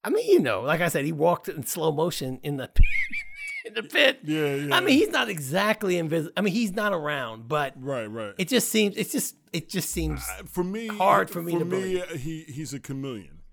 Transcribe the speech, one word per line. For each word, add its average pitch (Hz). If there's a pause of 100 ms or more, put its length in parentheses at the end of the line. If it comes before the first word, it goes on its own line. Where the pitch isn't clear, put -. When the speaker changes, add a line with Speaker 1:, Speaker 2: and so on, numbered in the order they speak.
Speaker 1:
I 214
mean, 427
you 359
know, 113
like 151
I 214
said, 143
he 160
walked 160
in 160
slow 160
motion 135
in 143
the 131
<laughs> -
pit, - (800)
in -
the -
pit. -
Speaker 2:
Yeah, 151
yeah. 143
Speaker 1:
I 359
mean, 302
he's -
not 262
exactly 185
invisible. 160
I 180
mean, 196
he's 220
not 208
around, 131
but 143
Speaker 2:
Right, 127
right. 107
Speaker 1:
it 175
just 247
seems, 208
it's -
just, - (180)
it -
just -
seems 151 (180)
Speaker 2:
Uh, 196
for 175
me, 220
Speaker 1:
hard 202
for 170
me 170
Speaker 2:
for 165
Speaker 1:
to 170
Speaker 2:
me, 175
Speaker 1:
believe. 185 (100)
Speaker 2:
uh, 175
he, 160
he's 139
a 135
chameleon. 117 (160)